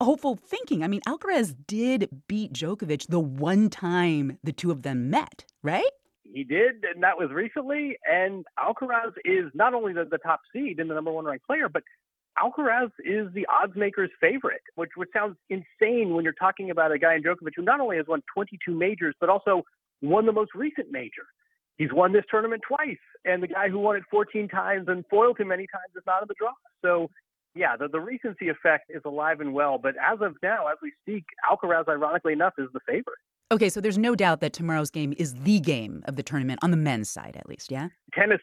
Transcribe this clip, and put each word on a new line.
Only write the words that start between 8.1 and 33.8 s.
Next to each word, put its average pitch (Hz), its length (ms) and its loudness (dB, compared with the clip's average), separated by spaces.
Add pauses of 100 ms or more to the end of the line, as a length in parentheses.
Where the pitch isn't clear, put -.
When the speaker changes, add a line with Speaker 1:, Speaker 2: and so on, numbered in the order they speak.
Speaker 2:
And 185 360 2 (120)
Alcaraz 226 540 -2 (120)
is 180 280 0
not 220 220 4
only 220 180 -2
the, 170 180 -2
the 160 80 -2
top 160 220 0 (140)
seed 214 260 -4
and 160 80 -2
the 160 60 -4
number 156 180 -4
one 160 120 -6
ranked 139 220 -6
player, 285 220 0
but 151 140 -4 (560)
Alcaraz 247 600 0
is 196 340 -4
the 196 140 -4
odds 190 280 2
maker's 196 360 -2 (100)
favorite, 233 400 0 (140)
which, 165 220 -6
which 180 180 -8
sounds 208 220 -2 (120)
insane 202 680 0
when 165 80 2
you're 160 120 0
talking 190 360 0
about 160 220 2
a 147 60 0
guy 165 160 4
in 156 80 0
Djokovic 165 340 -2
who 170 60 -4
not 254 180 4
only 220 160 0
has 156 100 -2
won 156 140 0 (140)
twenty-two 190 400 -4
majors, 170 440 0
but 175 120 4
also 196 320 4 (400)
won 196 240 4
the 220 60 6
most 208 220 0
recent 269 380 -6
major. 123 320 -10 (540)
He's 147 140 -2
won 180 200 6
this 202 180 6
tournament 220 380 0
twice, 277 300 -2 (260)
and 180 180 0
the 180 60 -4
guy 190 220 -2
who 196 80 -2
won 202 180 2
it 190 140 -6
fourteen 208 380 0
times 190 400 -2
and 180 200 -2
foiled 240 320 4
him 196 80 -2
many 190 240 -4
times 185 240 -14
is 180 100 -16
not 190 140 2
in 208 80 -8
the 202 100 -8
draw. 226 140 -2 (320)
So, 175 240 2 (460)
yeah, 165 200 0
the, 139 140 -4
the 156 120 -4
recency 202 500 -6
effect 156 400 2
is 156 160 -10
alive 151 340 -2
and 139 140 -4
well. 139 240 2
But 135 180 -2
as 208 240 0
of 185 220 -2
now, 190 240 0
as 151 160 -2
we 294 180 -10
speak, 202 240 -8 (260)
Alcaraz, 170 380 2
ironically 156 460 0
enough, 170 240 2
is 131 160 -6
the 131 120 -8
favorite. 170 300 -4 (360)
Speaker 1:
Okay, 208 160 4
so 202 120 -4